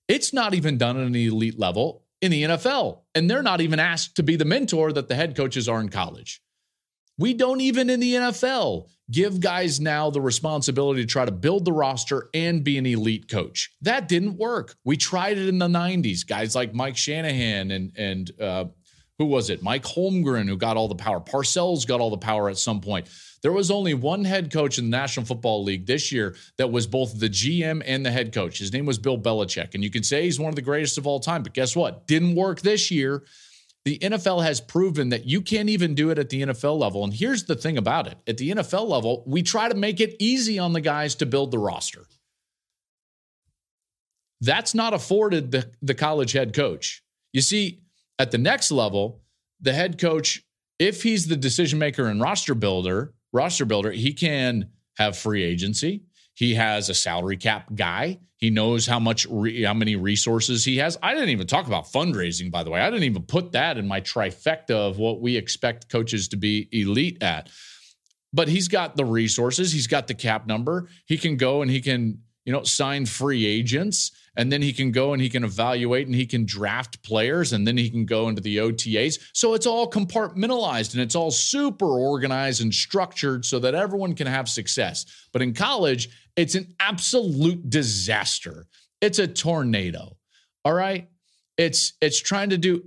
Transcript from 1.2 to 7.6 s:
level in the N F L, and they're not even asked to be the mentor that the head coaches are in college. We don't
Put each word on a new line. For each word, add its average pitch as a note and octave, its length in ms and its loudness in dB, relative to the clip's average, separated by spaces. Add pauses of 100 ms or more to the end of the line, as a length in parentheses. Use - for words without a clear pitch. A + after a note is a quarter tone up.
level G#2 460 0 (160)
in F#3 100 2
the D3+ 140 2
N D#3 60 2
F E3 160 0
L, B3 480 -2
and E3 160 4
they're C4+ 120 2
not F#3 200 2
even D#3 180 2
asked E3+ 360 0
to F3+ 60 4
be D#3 140 4
the D3+ 80 2
mentor D#3+ 480 2
that C#3 160 -2
the B2+ 60 0
head D3+ 200 0
coaches B2+ 340 -2
are A2+ 120 2
in G#2 80 -2
college. - 540 -6 (760)
We B3 160 2
don't B3+ 260 2